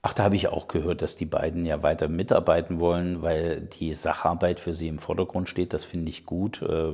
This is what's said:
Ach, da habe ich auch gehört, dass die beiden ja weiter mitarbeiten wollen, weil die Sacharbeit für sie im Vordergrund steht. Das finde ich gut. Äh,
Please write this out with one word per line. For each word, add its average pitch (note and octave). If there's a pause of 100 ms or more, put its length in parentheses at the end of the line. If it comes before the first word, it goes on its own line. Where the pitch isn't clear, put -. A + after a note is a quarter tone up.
Ach, -
da -
habe G2+
ich G2+
auch -
gehört, E2
dass -
die D#2
beiden D#2+
ja D#2
weiter D#2
mitarbeiten E2+
wollen, F2
weil E2
die E2
Sacharbeit E2+
für E2+
sie E2
im D#2
Vordergrund F2+
steht. F2+
Das E2+
finde E2
ich -
gut. -
Äh, D#2+